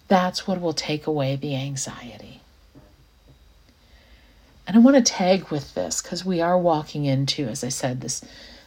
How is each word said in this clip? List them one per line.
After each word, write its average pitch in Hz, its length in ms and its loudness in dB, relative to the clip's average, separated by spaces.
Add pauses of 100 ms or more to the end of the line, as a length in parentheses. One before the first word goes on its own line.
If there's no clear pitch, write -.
That's 185 400 2
what 180 140 -2
will 165 120 -2
take 151 320 -6
away 139 300 -2
the 139 200 -4
anxiety. 131 840 -10 (2250)
And 180 100 0
I 233 40 8
wanna 262 220 8
tag 185 500 2
with 147 240 -6
this - 260 -4
'cause 175 240 -10
we 180 160 0
are 175 160 2
walking 151 480 0
into, 135 420 0
as - 160 -8
I 123 60 -6
said, 127 320 -6
this, - 200 -8 (460)